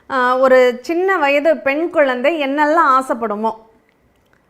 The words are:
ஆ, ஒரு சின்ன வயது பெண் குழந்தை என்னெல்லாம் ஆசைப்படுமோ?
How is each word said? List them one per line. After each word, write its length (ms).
ஆ, 280
ஒரு 440
சின்ன 360
வயது 400
பெண் 320
குழந்தை 520
என்னெல்லாம் 580
ஆசைப்படுமோ? 540